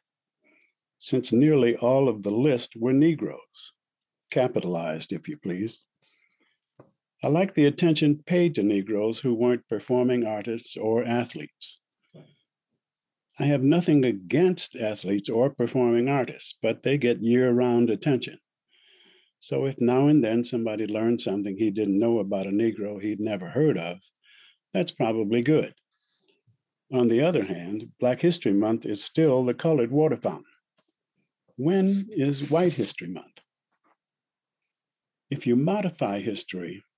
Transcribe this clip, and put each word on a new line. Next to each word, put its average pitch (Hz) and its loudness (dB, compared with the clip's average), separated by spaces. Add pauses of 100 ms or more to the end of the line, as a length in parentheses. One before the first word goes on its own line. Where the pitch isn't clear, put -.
(1000)
since - -2
nearly 123 4
all 131 2
of 107 -4
the 101 -2
list 123 0
were 120 0
Negroes, 139 0 (580)
capitalized, 87 -2
if 82 -10
you 76 -10
please. 95 -8 (1400)
I 131 -6
like 175 0
the 147 4
attention 147 2
paid 175 2
to 104 -2
Negroes 104 0
who 123 0
weren't 120 0
performing 123 0
artists 107 -6
or 113 0
athletes. - -6 (1600)
I 131 -2
have 139 2
nothing 151 4
against 127 0
athletes 104 -4
or 120 2
performing 120 2
artists, - -4
but 117 -2
they 135 2
get 120 0
year-round 120 4
attention. 120 -2 (1040)
So 135 -4
if 135 -6
now 127 4
and 147 6
then 117 0
somebody 110 -4
learned 110 0
something 101 -4
he 107 0
didn't 98 0
know 117 2
about 98 -4
a 98 -6
Negro 104 -2
he'd 107 -4
never 101 -6
heard 127 2
of, 87 -8 (760)
that's 180 -2
probably 110 0
good. 139 2 (1160)
On 123 4
the 117 4
other 156 2
hand, 92 -8 (100)
Black 123 0
History 160 2
Month 110 0
is 107 -6
still 131 2
the 123 0
colored 135 0
water 143 2
fountain. 85 -6 (1120)
When 196 0
is 143 -2
White 165 2
History 98 -6
Month? - -16 (1900)
If 135 -6
you 120 2
modify 151 -2
history, 92 -8 (140)